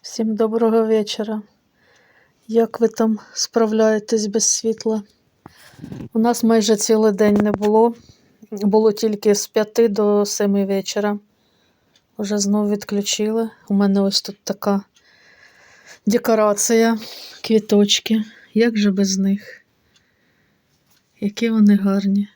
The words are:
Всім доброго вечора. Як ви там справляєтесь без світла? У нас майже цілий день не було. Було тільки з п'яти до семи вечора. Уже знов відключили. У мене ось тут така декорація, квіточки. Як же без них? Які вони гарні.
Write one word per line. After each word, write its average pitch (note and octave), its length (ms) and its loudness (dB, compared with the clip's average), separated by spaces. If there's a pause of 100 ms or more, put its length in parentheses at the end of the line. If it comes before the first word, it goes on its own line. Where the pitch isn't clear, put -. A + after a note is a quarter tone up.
(160)
Всім A3 200 -2
доброго A3+ 460 0
вечора. A3 600 -2 (1040)
Як A3+ 320 0
ви A3+ 80 2
там A3+ 300 0 (140)
справляєтесь A3 920 0
без G#3+ 180 -2
світла? A3 580 -2 (1080)
У A3+ 60 -2
нас A#3 260 2
майже A3 320 2
цілий A3 360 2
день G#3 220 2
не G#3 180 2
було. A3 420 2 (560)
Було G#3+ 420 2
тільки G#3 420 0
з G3+ 120 -4
п'яти G#3+ 420 0
до G#3 380 0
семи G3+ 380 -2
вечора. G3+ 540 -4 (960)
Уже G#3 220 -4
знов G#3 320 -2
відключили. G#3 800 -4 (180)
У G#3 60 -2
мене G3 260 2
ось G3 220 -2
тут G3+ 220 -14
така G3 380 -4 (1200)
декорація, A3+ 920 2 (460)
квіточки. G#3+ 800 2 (300)
Як A3+ 240 2
же G#3 120 2
без F#3+ 280 -2
них? G3 440 -4 (1600)
Які G#3 300 -2
вони G#3 260 6
гарні. G3 600 0